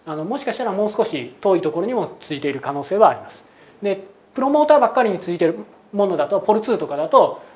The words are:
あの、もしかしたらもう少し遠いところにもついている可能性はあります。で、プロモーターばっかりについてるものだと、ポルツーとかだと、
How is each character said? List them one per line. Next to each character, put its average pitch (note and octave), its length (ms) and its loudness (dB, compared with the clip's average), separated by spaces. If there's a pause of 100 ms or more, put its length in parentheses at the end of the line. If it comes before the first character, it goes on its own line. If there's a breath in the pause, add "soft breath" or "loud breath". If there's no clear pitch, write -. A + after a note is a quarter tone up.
あ D#3 100 -10
の、 D#3 100 -8
も A3 120 -6
し C#4+ 80 -10
か A3+ 80 -6
し - 60 -10
た B3+ 60 -6
ら G#3 80 -4
も G#3 160 -2
う G#3 40 -10
少 A3 120 0
し C3 360 -8
遠 F#3+ 160 2
い E3 60 0
と D#3 100 -2
こ E3 80 -4
ろ F#3+ 60 -4
に B3+ 80 -4
も F#3 260 -6
つ - 140 -10
い C3+ 80 -8
て D3 60 -2
い C#3 40 -2
る C3+ 80 -8
可 C#3+ 140 -6
能 C#3+ 100 -8
性 G3 140 -2
は G#3+ 100 8
あ B2 60 0
り - 60 -14
ま - 100 -20
す。 - 120 -20 (380 soft breath)
で、 G3 240 -4 (300)
プ B3+ 80 -4
ロ C#4+ 80 2
モ D4+ 120 6
ー - 40 2
タ D4+ 100 8
ー C#4 40 6
ば A#3 80 4
っ - 40 -8
か C4+ 100 4
り A3 80 0
に F3+ 80 -4
つ F3 140 -8
い F3 60 -4
て E3+ 80 2
る E3+ 100 0 (360)
も G3+ 140 0
の F3+ 100 -2
だ D3 120 -2
と、 - 120 0
ポ G#3 140 2
ル G#3+ 60 0
ツ A3+ 140 -2
ー - 20 0
と D3+ 100 -6
か C#3+ 100 -8
だ D#3 120 -4
と、 A#3 340 4 (140 loud breath)